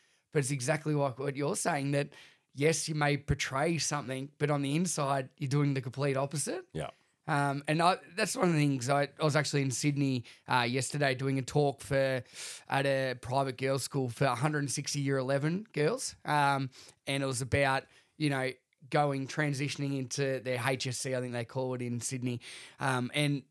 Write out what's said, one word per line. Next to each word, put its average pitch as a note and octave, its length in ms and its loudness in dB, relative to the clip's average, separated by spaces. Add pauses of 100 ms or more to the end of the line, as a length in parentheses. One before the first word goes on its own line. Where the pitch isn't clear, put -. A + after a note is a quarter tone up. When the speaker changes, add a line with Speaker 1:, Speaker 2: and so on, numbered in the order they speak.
(320)
Speaker 1:
But D3+ 80 2
it's C3 100 0
exactly D3+ 440 0
like C#3 240 0
what C#3 180 -4
you're C#3+ 200 -2
saying, C#3+ 360 0
that C#3+ 160 0 (460)
yes, D#3 340 2
you D#3 60 -2
may D3 240 2
portray C#3+ 580 0
something, C3+ 640 -4
but D3 120 2
on C#3+ 120 2
the C#3 120 0
inside, C#3 600 0
you're C#3+ 120 -4
doing C#3+ 260 4
the C3+ 80 -2
complete C3+ 340 0
opposite. D#3 560 -2
Speaker 2:
Yeah. - 160 -6 (400)
Speaker 1:
Um, C#3+ 400 0
and D#3 140 2
I, F3+ 160 4 (180)
that's G#3 180 0
one A#3+ 140 4
of E3+ 60 4
the D#3 40 4
things. C3+ 300 2
I, C#3+ 200 4 (120)
I D#3 40 2
was D3 120 4
actually D3 240 2
in C3+ 100 0
Sydney, C#3 540 0 (240)
uh, B2 180 4
yesterday C3+ 480 0
doing C3+ 240 -2
a C3 40 0
talk C#3+ 400 0
for, C3+ 400 0 (480)
at C#3 160 2
a C3+ 340 0
private C3 380 -2
girls' C3+ 240 0
school C3+ 260 -2
for A#2 160 -2
a C3 100 2
hundred D3+ 260 0
and C#3+ 100 -2
sixty C#3+ 300 -4
year C#3 180 0
eleven C#3+ 560 0
girls. E3+ 400 0 (100)
Um, C#3 460 2 (360)
and C#3 160 0
it C3+ 40 0
was C3 160 -2
about, C3+ 420 2 (320)
you D3+ 140 0
know, C3 220 -2 (360)
going, C#3 380 2
transitioning C#3+ 720 -2
into C3+ 420 -2
their B2 260 -2
H C3+ 200 0
S B2 120 -2
C, C3 160 -4
I B2+ 60 -2
think B2 140 -6
they A#2+ 100 -4
call C3 300 -4
it B2 80 -6
in A#2+ 180 -4
Sydney, B2 400 -4 (400)
um, B2+ 320 0
and C#3+ 380 2